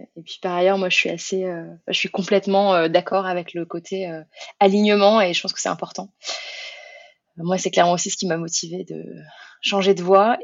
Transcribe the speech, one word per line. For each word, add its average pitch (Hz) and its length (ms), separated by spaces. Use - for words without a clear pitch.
et 165 60
puis - 200
par 180 140
ailleurs, 185 220
moi, 185 100
je 180 80
suis - 140
assez, 185 340
euh, 170 220
je 190 80
suis 190 120
complètement, 196 640
euh, 165 140
d'accord 180 380
avec 175 280
le 170 120
côté, 175 440
euh, 160 120
alignement 208 580
et 180 140
je - 80
pense - 100
que - 80
c'est - 80
important. 185 440
Moi, 175 200
c'est 180 140
clairement 175 220
aussi 170 160
ce - 60
qui 190 120
m'a 165 100
motivée 170 480
de 165 180
changer 196 340
de 175 100
voie 196 400